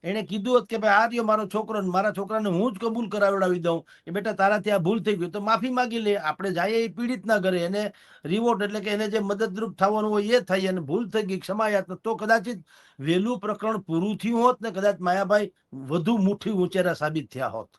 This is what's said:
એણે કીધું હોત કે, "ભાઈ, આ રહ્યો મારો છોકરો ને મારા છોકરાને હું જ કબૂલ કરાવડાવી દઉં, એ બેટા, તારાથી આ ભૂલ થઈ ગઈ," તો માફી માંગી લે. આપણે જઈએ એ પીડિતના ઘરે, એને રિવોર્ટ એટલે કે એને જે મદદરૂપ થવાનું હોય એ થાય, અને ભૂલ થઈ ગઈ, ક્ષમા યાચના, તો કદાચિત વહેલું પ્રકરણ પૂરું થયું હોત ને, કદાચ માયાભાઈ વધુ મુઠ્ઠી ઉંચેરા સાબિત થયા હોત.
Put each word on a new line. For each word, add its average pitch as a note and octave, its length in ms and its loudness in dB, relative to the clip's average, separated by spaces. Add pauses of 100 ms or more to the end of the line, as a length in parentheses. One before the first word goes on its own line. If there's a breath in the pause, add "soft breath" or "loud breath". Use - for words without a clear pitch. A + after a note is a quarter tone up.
એણે G3 180 -2
કીધું G3+ 320 -2
હોત - 160 4
કે, A3+ 80 -4
"ભાઈ, G#3+ 140 4
આ G#3+ 140 6
રહ્યો A#3 180 -2
મારો G#3+ 240 2
છોકરો G#3+ 340 -2
ને F#3+ 60 -2
મારા F#3+ 240 2
છોકરાને G3+ 380 -2
હું G3+ 240 0
જ F#3 60 -14
કબૂલ A3+ 300 -2
કરાવડાવી G3 500 2
દઉં, E3 260 -2 (220 soft breath)
એ E3 40 -10
બેટા, G3+ 200 -4
તારાથી G3+ 400 2
આ G3+ 60 2
ભૂલ F#3 260 0
થઈ G#3 120 0
ગઈ," E3+ 140 -4
તો G3+ 120 -8
માફી A3 280 0
માંગી B3 300 -2
લે. G#3 160 2
આપણે F#3 360 -4
જઈએ G#3+ 340 0
એ - 20 -6
પીડિતના A3 500 -2
ઘરે, F#3 220 0
એને G3 320 -2 (340 loud breath)
રિવોર્ટ G#3 380 2
એટલે G#3 160 -4
કે G3 100 -6
એને G#3 180 -2
જે G#3+ 120 0
મદદરૂપ G3+ 580 -4
થવાનું G#3+ 340 2
હોય G#3 160 0
એ B3 120 4
થાય, F#3+ 280 0
અને F#3 140 -2
ભૂલ F3+ 280 -2
થઈ A3 140 -2
ગઈ, F#3 160 -4
ક્ષમા G#3+ 280 -2
યાચના, F#3+ 280 -2
તો A3 200 -4
કદાચિત G#3+ 500 0 (340 soft breath)
વહેલું F#3 400 0
પ્રકરણ G#3 380 -2
પૂરું F#3 400 -2
થયું A#3 240 0
હોત B3 200 4
ને, A3 100 -4
કદાચ F#3+ 280 0
માયાભાઈ F#3+ 520 2 (220)
વધુ D#3 440 0
મુઠ્ઠી G3+ 340 2
ઉંચેરા F3+ 420 0
સાબિત D3+ 380 -4
થયા B2+ 160 -4
હોત. G#2+ 320 -8